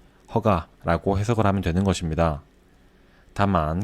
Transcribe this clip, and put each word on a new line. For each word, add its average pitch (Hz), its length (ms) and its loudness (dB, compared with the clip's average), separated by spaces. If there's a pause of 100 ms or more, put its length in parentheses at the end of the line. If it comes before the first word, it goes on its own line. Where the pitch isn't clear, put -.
(340)
허가라고 95 880 -2
해석을 107 260 0
하면 98 160 0
되는 90 220 0
것입니다. 82 580 0 (920)
다만 90 480 0